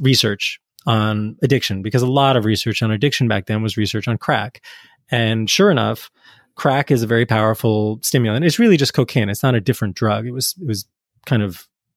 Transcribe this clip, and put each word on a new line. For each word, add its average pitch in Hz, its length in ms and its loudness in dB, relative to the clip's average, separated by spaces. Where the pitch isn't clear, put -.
research 123 580 0
on 107 540 0
addiction, 117 420 0
because 120 200 0
a 127 40 0
lot 135 300 4
of 107 80 2
research 110 380 -2
on 110 80 0
addiction 117 380 0
back 101 180 -2
then 107 160 -2
was 107 140 -4
research 104 320 -4
on 113 100 -2
crack. 113 420 -4
And 113 400 -2
sure 196 200 4
enough, 113 400 -2
crack 139 360 0
is 123 120 2
a 113 40 -2
very 117 200 2
powerful 110 760 0
stimulant. 123 440 0
It's 156 120 0
really 220 200 6
just 135 160 -2
cocaine. 113 340 0
It's 101 140 -6
not 127 120 2
a 113 60 2
different 104 340 -2
drug. 110 320 -2
It 123 40 -8
was, 123 280 -6
it 185 80 -10
was 101 200 -6
kind 113 160 0
of 92 260 -8